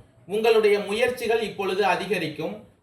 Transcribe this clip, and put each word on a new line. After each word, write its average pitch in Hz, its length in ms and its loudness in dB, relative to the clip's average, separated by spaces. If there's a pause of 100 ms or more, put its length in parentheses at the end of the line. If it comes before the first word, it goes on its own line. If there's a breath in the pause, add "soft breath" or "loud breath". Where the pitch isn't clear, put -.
(260)
உங்களுடைய 214 520 4
முயற்சிகள் 233 600 -2
இப்பொழுது 190 440 -2
அதிகரிக்கும். 175 680 -2 (280)